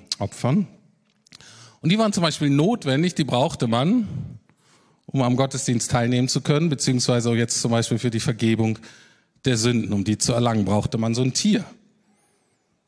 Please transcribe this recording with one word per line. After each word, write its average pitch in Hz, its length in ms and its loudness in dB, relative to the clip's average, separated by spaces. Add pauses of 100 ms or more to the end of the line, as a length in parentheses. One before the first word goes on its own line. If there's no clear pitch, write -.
(180)
opfern. 143 500 -2 (1120)
Und 160 100 0
die 214 80 2
waren 220 120 2
zum 190 120 0
Beispiel 151 260 0
notwendig, 151 640 2
die 160 100 0
brauchte 135 440 0
man, 170 400 0 (1000)
um 135 160 -2
am 123 140 2
Gottesdienst 127 560 -2
teilnehmen 123 360 2
zu - 140 -2
können, 156 280 0
beziehungsweise 123 600 0
auch 120 60 2
jetzt 117 260 -2
zum 123 80 -2
Beispiel 117 300 0
für 123 120 -2
die 110 80 -4
Vergebung 113 600 0 (640)
der 127 140 2
Sünden, 113 340 0
um 101 120 0
die 107 160 -2
zu - 140 0
erlangen, 117 320 0
brauchte 104 340 0
man 113 160 -2
so 123 80 0
ein 131 100 0
Tier. 202 320 0 (1200)